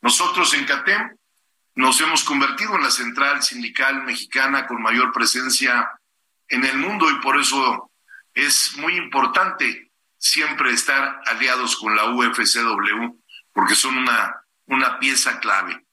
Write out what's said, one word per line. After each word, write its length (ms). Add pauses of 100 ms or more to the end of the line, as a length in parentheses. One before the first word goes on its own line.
Nosotros 520
en 120
catem 520 (580)
nos 260
hemos 220
convertido 520
en 80
la 60
central 540
sindical 600
mexicana 640
con 160
mayor 300
presencia 800 (580)
en 160
el 140
mundo 340
y 80
por 180
eso 540 (420)
es 440
muy 180
importante 960 (260)
siempre 540
estar 540
aliados 500
con 200
la 160
U 120
F 220
C 160
W, 580 (320)
porque 240
son 220
una, 440 (260)
una 320
pieza 400
clave. 540